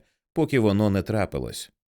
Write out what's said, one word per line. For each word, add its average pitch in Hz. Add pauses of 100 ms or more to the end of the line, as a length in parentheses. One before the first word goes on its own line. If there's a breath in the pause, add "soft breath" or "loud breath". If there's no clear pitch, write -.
(340)
поки 151
воно 104
не 98
трапилось. 78 (180)